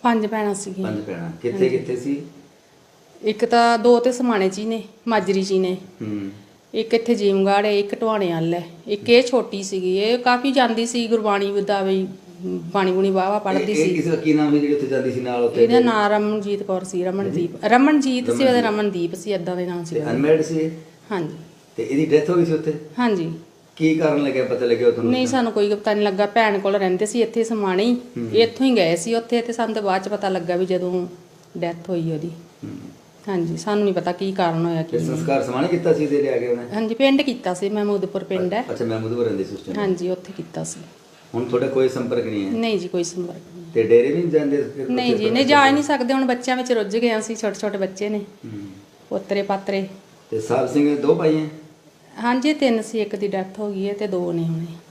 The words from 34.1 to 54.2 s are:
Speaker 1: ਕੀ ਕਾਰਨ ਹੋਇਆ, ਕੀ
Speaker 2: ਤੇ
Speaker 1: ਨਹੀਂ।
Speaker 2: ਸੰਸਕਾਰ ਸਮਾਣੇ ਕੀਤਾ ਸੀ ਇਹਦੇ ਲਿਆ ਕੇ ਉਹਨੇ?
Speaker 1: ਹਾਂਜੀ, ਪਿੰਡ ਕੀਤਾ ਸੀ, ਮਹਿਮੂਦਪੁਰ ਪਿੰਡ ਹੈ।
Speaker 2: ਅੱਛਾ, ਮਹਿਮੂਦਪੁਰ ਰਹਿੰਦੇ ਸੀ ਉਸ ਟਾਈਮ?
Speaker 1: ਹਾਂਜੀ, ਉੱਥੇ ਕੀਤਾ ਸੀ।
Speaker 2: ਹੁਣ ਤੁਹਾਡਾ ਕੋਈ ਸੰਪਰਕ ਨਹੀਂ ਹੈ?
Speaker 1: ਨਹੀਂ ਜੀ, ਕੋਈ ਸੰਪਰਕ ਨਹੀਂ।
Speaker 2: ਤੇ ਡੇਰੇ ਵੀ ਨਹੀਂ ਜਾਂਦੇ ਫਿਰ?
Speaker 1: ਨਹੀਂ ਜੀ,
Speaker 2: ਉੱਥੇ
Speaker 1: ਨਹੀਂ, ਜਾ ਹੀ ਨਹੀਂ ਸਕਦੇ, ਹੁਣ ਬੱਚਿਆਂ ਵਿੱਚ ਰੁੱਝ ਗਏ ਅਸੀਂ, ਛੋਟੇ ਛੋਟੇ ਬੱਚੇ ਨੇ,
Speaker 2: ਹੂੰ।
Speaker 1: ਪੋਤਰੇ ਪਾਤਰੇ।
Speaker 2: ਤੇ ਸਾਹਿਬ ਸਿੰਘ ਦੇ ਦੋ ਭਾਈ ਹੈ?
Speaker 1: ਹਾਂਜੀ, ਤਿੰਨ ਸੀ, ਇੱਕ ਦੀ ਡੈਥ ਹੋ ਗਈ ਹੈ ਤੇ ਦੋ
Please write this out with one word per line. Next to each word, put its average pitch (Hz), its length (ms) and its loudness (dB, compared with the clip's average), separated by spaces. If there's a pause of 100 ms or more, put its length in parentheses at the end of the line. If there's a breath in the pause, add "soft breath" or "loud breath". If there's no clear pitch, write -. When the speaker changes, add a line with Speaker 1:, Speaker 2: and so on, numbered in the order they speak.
Speaker 1:
ਕੀ 196 200 -4
ਕਾਰਨ 170 340 0
ਹੋਇਆ, 165 160 -2
ਕੀ - 80 -8
Speaker 2:
ਤੇ - 80 -2
Speaker 1:
ਨਹੀਂ। 156 180 -2
Speaker 2:
ਸੰਸਕਾਰ 143 260 0
ਸਮਾਣੇ 131 260 -2
ਕੀਤਾ 170 240 2
ਸੀ 147 120 2
ਇਹਦੇ 139 180 2
ਲਿਆ 127 160 0
ਕੇ 120 100 -2
ਉਹਨੇ? 120 140 -2 (120)
Speaker 1:
ਹਾਂਜੀ, 220 200 -2
ਪਿੰਡ 269 280 4
ਕੀਤਾ 226 320 -2
ਸੀ, 196 140 -4
ਮਹਿਮੂਦਪੁਰ 202 560 -2
ਪਿੰਡ 185 300 -2
ਹੈ। 247 160 -2
Speaker 2:
ਅੱਛਾ, - 140 -4
ਮਹਿਮੂਦਪੁਰ 113 400 -2
ਰਹਿੰਦੇ 98 200 -2
ਸੀ 104 100 -8
ਉਸ 92 60 -12
ਟਾਈਮ? 196 180 -8
Speaker 1:
ਹਾਂਜੀ, 185 320 -2
ਉੱਥੇ 185 260 -8
ਕੀਤਾ 165 280 -10
ਸੀ। 165 160 -12 (540)
Speaker 2:
ਹੁਣ 120 100 -2
ਤੁਹਾਡਾ 123 220 0
ਕੋਈ 131 220 2
ਸੰਪਰਕ 120 360 -2
ਨਹੀਂ 104 220 -4
ਹੈ? - 40 -4
Speaker 1:
ਨਹੀਂ 226 280 0
ਜੀ, 175 100 -6
ਕੋਈ 175 160 -2
ਸੰਪਰਕ 175 320 -8
ਨਹੀਂ। - 280 -18 (100)
Speaker 2:
ਤੇ 113 80 4
ਡੇਰੇ 120 260 6
ਵੀ 147 60 0
ਨਹੀਂ 170 140 0
ਜਾਂਦੇ 147 280 2
ਫਿਰ? 139 320 -4
Speaker 1:
ਨਹੀਂ 247 280 2
ਜੀ, 208 80 0
Speaker 2:
ਉੱਥੇ 220 60 2
Speaker 1:
ਨਹੀਂ, 262 160 2
ਜਾ 285 200 6
ਹੀ 277 60 6
ਨਹੀਂ 294 120 2
ਸਕਦੇ, 269 300 0
ਹੁਣ 269 100 0
ਬੱਚਿਆਂ 247 320 -2
ਵਿੱਚ 254 160 -2
ਰੁੱਝ 208 240 0
ਗਏ 233 220 2
ਅਸੀਂ, 220 180 -6
ਛੋਟੇ 208 240 -4
ਛੋਟੇ 202 180 -4
ਬੱਚੇ 190 300 -4
ਨੇ, 214 100 -2
Speaker 2:
ਹੂੰ। 110 480 -12 (420)
Speaker 1:
ਪੋਤਰੇ 196 340 -4
ਪਾਤਰੇ। 196 440 -4 (440)
Speaker 2:
ਤੇ 110 100 -2
ਸਾਹਿਬ 127 280 -2
ਸਿੰਘ 147 280 2
ਦੇ - 60 -4
ਦੋ 151 120 4
ਭਾਈ 160 220 2
ਹੈ? 156 100 -2 (720)
Speaker 1:
ਹਾਂਜੀ, 247 340 0
ਤਿੰਨ 247 300 2
ਸੀ, 220 180 -6
ਇੱਕ 202 160 -4
ਦੀ 196 120 -2
ਡੈਥ 190 300 -4
ਹੋ 208 140 -6
ਗਈ 190 160 -4
ਹੈ 202 40 -4
ਤੇ 208 140 -4
ਦੋ 180 260 -2